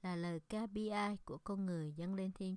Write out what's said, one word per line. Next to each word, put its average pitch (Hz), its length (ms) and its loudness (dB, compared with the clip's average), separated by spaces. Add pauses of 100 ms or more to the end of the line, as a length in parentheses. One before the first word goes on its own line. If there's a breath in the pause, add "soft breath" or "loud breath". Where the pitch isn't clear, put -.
là 180 140 0
lời 170 240 2
ca 214 260 -2
bi 214 220 0
ai 208 360 2
của - 140 -6
con 196 280 0
người 160 260 0
dâng 170 220 -2
lên 190 180 0
Thiên 185 240 -2